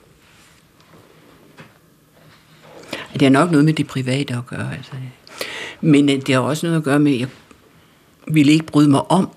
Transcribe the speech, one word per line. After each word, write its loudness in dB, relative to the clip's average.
Det -4
har 6
nok 4
noget 4
med 4
det -4
private -6
at -8
gøre, -10
altså. -18
Men, 4
øh, 0
det -2
har 2
også -4
noget 0
at -4
gøre 0
med, 2
at -2
jeg -6
ville 2
ikke 0
bryde 4
mig 0
om 0